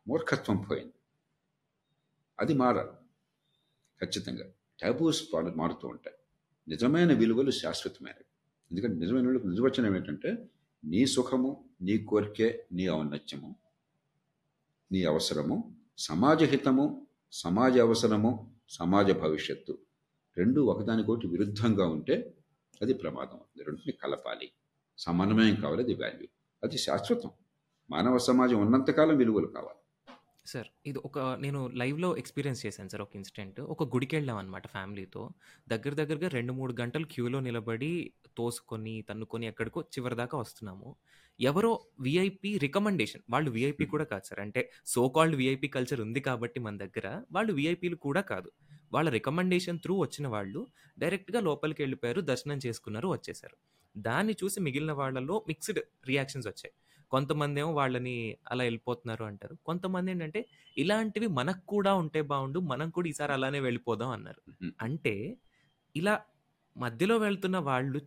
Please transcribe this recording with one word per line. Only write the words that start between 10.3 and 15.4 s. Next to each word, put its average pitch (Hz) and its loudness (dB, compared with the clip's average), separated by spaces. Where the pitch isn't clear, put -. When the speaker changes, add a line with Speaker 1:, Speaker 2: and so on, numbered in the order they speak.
Speaker 1:
నీ 92 4
సుఖము, 127 0
నీ 101 2
కోరికే, 107 0
నీ 90 0
ఔన్నత్యము, 73 -4
నీ 92 2
అవసరము, 78 0